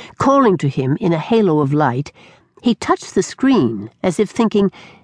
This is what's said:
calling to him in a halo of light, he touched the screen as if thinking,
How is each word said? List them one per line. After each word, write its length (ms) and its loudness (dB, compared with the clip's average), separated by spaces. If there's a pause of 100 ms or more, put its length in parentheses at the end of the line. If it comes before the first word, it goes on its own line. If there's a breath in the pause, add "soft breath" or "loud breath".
(180 loud breath)
calling 400 2
to 100 -2
him 320 -2
in 140 0
a 60 0
halo 400 2
of 140 0
light, 380 -2 (500 soft breath)
he 140 0
touched 400 -6
the 80 2
screen 640 0 (140)
as 160 -2
if 100 -2
thinking, 420 0 (320 loud breath)